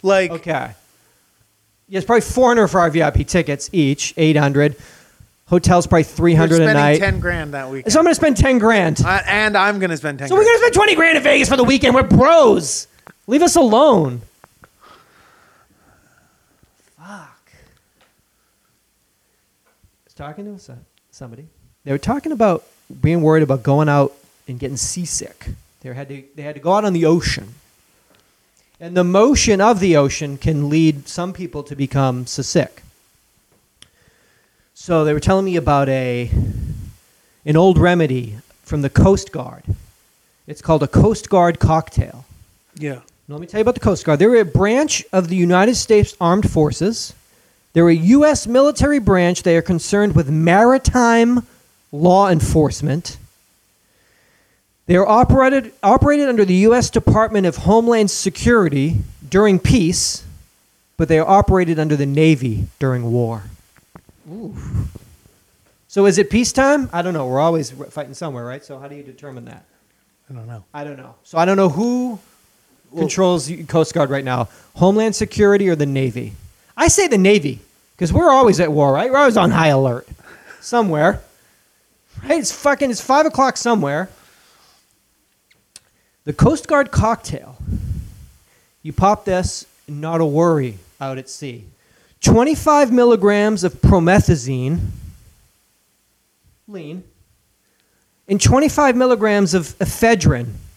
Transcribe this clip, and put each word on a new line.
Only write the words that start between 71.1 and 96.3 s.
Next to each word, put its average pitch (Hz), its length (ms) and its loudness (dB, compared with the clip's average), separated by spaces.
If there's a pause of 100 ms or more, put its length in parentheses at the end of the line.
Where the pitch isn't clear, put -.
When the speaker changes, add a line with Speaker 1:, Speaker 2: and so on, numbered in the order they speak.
Speaker 2:
So - 160 -6
I 165 60 4
don't 190 120 2
know 190 120 4
who 240 500 -4 (720)
Speaker 1:
Well 160 120 -6
Speaker 2:
controls 175 440 0
the 170 180 -12
Coast 160 300 -2
Guard 143 160 0
right 139 140 -4
now, 123 240 -4 (260)
Homeland 208 400 2
Security 202 540 0
or 170 80 0
the 147 100 -2
Navy? 123 460 -6 (440)
I 339 120 2
say 370 200 2
the 226 100 0
Navy, 185 420 2 (380)
'cause 170 140 -4
we're 330 180 4
always 254 280 4
at 160 140 0
war, 143 200 2
right? 180 180 -2
We're 262 80 0
always 262 180 4
on 180 160 2
high 160 160 2
alert 135 400 0 (520)
somewhere. 190 600 0 (1040)
Right? 302 160 -2
It's 226 120 -6
fucking, 277 380 -2
it's 220 100 -8
five 294 260 0
o'clock 269 300 -2
somewhere. 185 520 -2 (2250)
The 147 80 -8
Coast 285 360 0
Guard 285 220 0
cocktail. - 640 -4 (1300)
You 156 100 -14
pop 202 320 0
this, 185 420 -4 (220)
not 156 320 -6
a 165 40 2
worry 147 540 -2 (220)
out 135 180 -10
at 127 100 -18
sea. 120 360 -16 (560)
Twenty-five 285 720 2
milligrams 208 720 2
of 175 160 -4
promethazine, 160 1000 0 (1900)